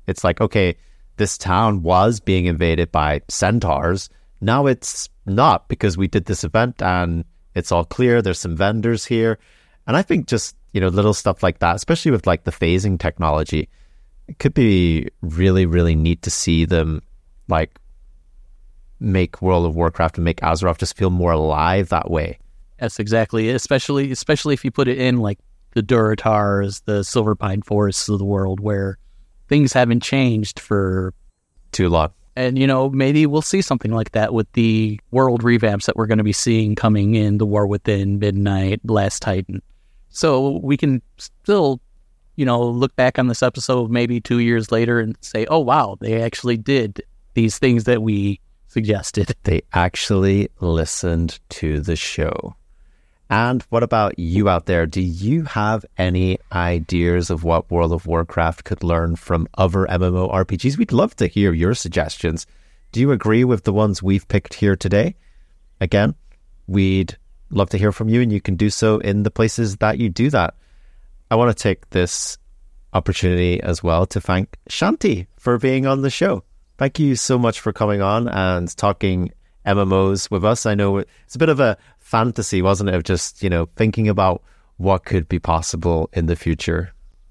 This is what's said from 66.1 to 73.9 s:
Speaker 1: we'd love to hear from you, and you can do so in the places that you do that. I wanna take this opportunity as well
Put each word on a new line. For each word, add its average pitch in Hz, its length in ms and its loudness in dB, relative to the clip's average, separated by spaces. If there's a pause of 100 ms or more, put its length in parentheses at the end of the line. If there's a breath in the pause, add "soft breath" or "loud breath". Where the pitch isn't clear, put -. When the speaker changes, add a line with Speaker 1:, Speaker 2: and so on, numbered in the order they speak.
Speaker 1:
we'd 95 520 0 (320)
love 98 200 0
to 104 80 -2
hear 104 140 2
from 110 160 -4
you, 117 140 2
and 113 100 0
you 101 80 -2
can 92 160 -2
do 104 140 0
so 107 280 2
in 101 240 0
the 104 80 -2
places 110 460 -2
that 107 220 0
you 113 100 -2
do 117 220 0
that. 104 240 0 (760)
I 117 40 0
wanna 117 180 4
take - 380 -4
this - 480 -4 (560)
opportunity 90 680 0
as 87 200 -4
well 85 240 2